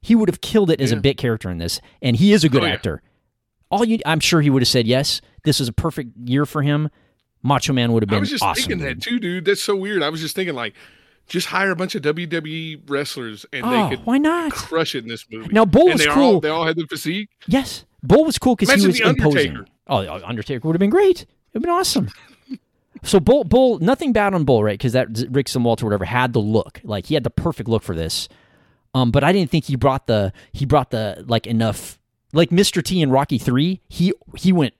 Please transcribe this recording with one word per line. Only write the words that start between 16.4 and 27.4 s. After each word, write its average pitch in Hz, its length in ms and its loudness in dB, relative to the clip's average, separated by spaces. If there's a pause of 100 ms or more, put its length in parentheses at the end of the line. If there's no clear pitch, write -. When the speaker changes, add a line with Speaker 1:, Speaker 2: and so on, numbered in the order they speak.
Speaker 2:
they 151 80 -2
all 160 160 -2
had 160 100 0
the 160 120 -6
physique. 175 420 -6 (180)
Speaker 1:
Yes. 254 380 -2 (160)
Bull 220 240 6
was 302 140 -2
cool 247 160 2
'cause 190 140 0
he 269 40 4
Speaker 2:
Imagine 196 160 4
Speaker 1:
was 214 100 0
Speaker 2:
The 220 100 2
Speaker 1:
imposing. 147 420 2
Speaker 2:
Undertaker. 104 140 -14 (220)
Speaker 1:
Oh, 95 380 -4
Undertaker 117 420 -8
would 160 80 0
have 175 40 -2
been 202 100 2
great. 381 320 4
It - 60 -20 (260)
would 220 60 -4
have - 40 -4
been 339 80 -2
awesome. 349 380 -2 (960)
So 196 160 2
Bull, 240 240 4
Bull, 240 360 4
nothing 254 320 0
bad 202 220 2
on 165 100 0
Bull, 123 200 4
right? 104 160 0
'Cause 120 140 -2
that 120 220 0
Z-, 117 140 -4
Rick 131 180 0
Zimwalt 120 360 0
or - 20 -4
whatever 101 200 -2
had 123 280 -2
the 120 80 2
look. 107 420 -2
Like, 104 220 -8
he - 80 -4
had 139 100 0
the - 60 -4
perfect 120 400 -4